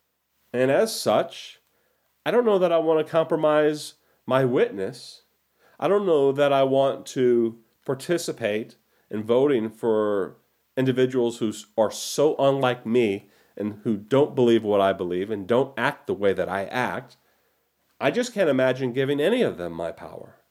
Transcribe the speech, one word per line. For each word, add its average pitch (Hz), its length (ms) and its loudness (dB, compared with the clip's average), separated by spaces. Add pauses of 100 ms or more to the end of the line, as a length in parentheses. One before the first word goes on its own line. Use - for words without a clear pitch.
(540)
And 127 160 2
as 196 280 0
such, - 600 -2 (680)
I 151 60 -2
don't 240 140 2
know 202 140 4
that 175 120 2
I 165 60 4
want 160 280 2
to 160 60 -12
compromise 156 840 0 (320)
my 131 180 2
witness. 120 760 -2 (560)
I 139 80 -2
don't 202 180 0
know 143 260 4
that 139 220 2
I 135 80 4
want 135 460 0
to 120 500 0 (280)
participate 131 920 -4 (320)
in 104 140 -6
voting 120 460 2
for 107 680 -2 (400)
individuals 127 640 0
who 110 100 -2
s-, - 160 -10 (120)
are 107 140 2
so - 460 -2
unlike 135 480 0
me 110 440 0 (280)
and 104 260 -8
who 113 140 -2
don't 135 380 0
believe 120 280 4
what 101 160 2
I 98 140 4
believe 92 360 -4
and 101 160 -6
don't 127 320 0
act 127 300 -4
the 101 60 -4
way 98 200 0
that 85 140 -2
I 95 180 -6
act." 120 520 -6 (840)
I 135 120 2
just 240 220 -4
can't 190 160 0
imagine 131 440 0
giving 139 260 -2
any 220 220 0
of 104 160 -2
them 85 160 -8
my 82 180 -6
power. - 440 -18 (160)